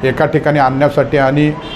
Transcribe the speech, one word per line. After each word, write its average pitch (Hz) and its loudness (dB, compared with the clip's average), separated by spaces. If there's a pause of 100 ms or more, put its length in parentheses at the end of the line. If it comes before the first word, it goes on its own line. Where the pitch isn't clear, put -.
एका 131 0
ठिकाणी 151 0
आणण्यासाठी 135 0
आणि 143 2 (240)